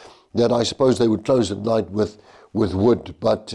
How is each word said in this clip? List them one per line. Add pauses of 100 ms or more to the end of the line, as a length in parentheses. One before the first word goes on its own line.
(340)
that
I
suppose
they
would
close
at
night
with, (320)
with
wood.
But,